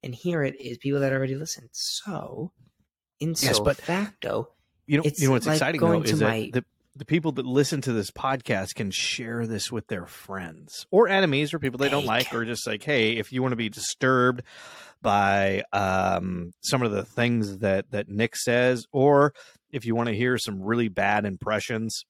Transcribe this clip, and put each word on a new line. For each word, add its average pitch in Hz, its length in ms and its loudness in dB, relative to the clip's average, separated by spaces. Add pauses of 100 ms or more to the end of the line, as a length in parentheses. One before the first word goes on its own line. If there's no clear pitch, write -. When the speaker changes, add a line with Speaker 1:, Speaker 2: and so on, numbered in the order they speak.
Speaker 1:
and 127 120 -8
hear 170 280 -2
it 135 180 -4
is 120 180 -10
people 139 220 -2
that 135 120 2
already 135 240 -2
listened. 143 360 -10
So, - 800 -8 (680)
in 160 100 -2
Speaker 2:
Yes, 139 260 2
Speaker 1:
so 104 80 2
Speaker 2:
but 139 140 2
Speaker 1:
facto, 175 720 -4 (360)
Speaker 2:
you 147 120 2
know, 160 60 0
Speaker 1:
it's 147 160 0
Speaker 2:
you 135 80 4
know 131 40 6
what's 120 140 2
Speaker 1:
like 156 100 2
Speaker 2:
exciting, 156 240 0
Speaker 1:
going 170 200 4
Speaker 2:
though, 156 60 -2
Speaker 1:
to - 60 2
Speaker 2:
is 156 80 2
that 139 80 4
Speaker 1:
my 113 240 -2
Speaker 2:
the, 127 120 -2 (300)
the 135 100 -14
people 156 280 0
that 127 140 -4
listen 139 360 2
to 127 100 -2
this 104 200 -2
podcast 123 640 -4
can 101 160 -4
share 117 540 -4
this 110 260 -6
with 110 160 -6
their 90 180 -8
friends - 840 -14
or 202 160 8
enemies 151 440 2
or 165 60 -4
people 131 200 -4
they 139 100 2
don't 143 140 2
Speaker 1:
They 135 60 -4
Speaker 2:
like, 117 180 2
Speaker 1:
can. 120 120 -4
Speaker 2:
or 117 60 -2
just 117 220 -6
like, 107 180 -6
hey, 117 320 2
if 110 160 -6
you 127 100 0
wanna 127 140 0
be 113 120 -4
disturbed 123 760 2 (600)
by, 98 600 4 (100)
um, 92 880 0
some 127 220 0
of 113 100 0
the 98 120 -2
things 117 540 0
that, 98 320 0
that 101 180 -6
Nick 104 280 -2
says, 123 560 2
or 143 420 6 (360)
if 113 140 -8
you 113 120 0
wanna 117 160 0
hear 120 260 0
some 98 240 -6
really 113 260 0
bad 101 380 0
impressions 107 840 -4